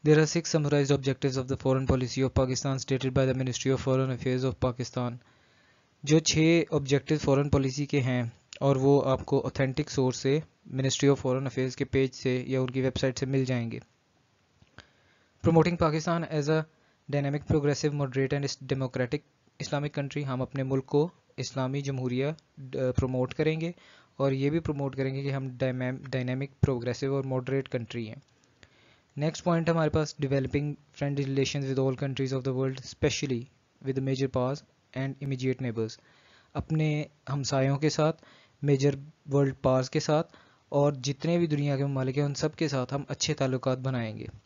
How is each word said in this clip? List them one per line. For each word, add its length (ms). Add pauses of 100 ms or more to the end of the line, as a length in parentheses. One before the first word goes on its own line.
There 120
are 200
six 180
summarized 420
objectives 400
of 140
the 60
foreign 340
policy 320
of 60 (100)
Pakistan 460
stated 280
by 200
the 0
Ministry 420
of 120
Foreign 300
Affairs 360
of 20 (100)
Pakistan। 520 (880)
जो 140
छह 440 (120)
ऑब्जेक्टिव 420
फॉरेन 320
पॉलिसी 360
के 140
हैं 320 (300)
और 160
वो 220
आपको 400
ऑथेंटिक 500
सोर्स 280
से, 260 (320)
Ministry 340
of 60
Foreign 320
Affairs 280
के 100
पेज 260
से 360
या 140
उनकी 200
वेबसाइट 360
से 80
मिल 200
जाएंगे। 340 (1700)
Promoting 360
Pakistan 500
as 180
a 140 (480)
dynamic, 400
progressive, 500
moderate 320
and 400
democratic 460 (420)
Islamic 300
country। 320
हम 180
अपने 220
मुल्क 220
को 260 (280)
इस्लामी 420
जमहूरिया, 480
अ, 60 (400)
promote 580
करेंगे 420 (440)
और 140
ये 160
भी 100
promote 360
करेंगे 280
कि 60
हम 280
डायमैम-, 520
dynamic, 420 (100)
progressive 540
और 100
moderate 420
country 380
हैं। 160 (960)
Next 260
point 260
हमारे 200
पास 320
developing 540 (200)
friendly 300
relations 400
with 140
all 240
countries 300
of 140
the 100
world, 280 (100)
specially 500 (400)
with 140
the 40
major 340
powers 280 (320)
and 160 (100)
immediate 380
neighbors। 380 (560)
अपने 540 (200)
हमसायों 480
के 120
साथ, 240 (500)
major 360 (280)
world 280
powers 340
के 100
साथ 240 (480)
और 240
जितने 420
भी 100
दुनिया 300
के 80
ममालिक 320
हैं 60
उन 100
सब 220
के 120
साथ 260
हम 160
अच्छे 240
ताल्लुकात 460
बनाएंगे। 480 (180)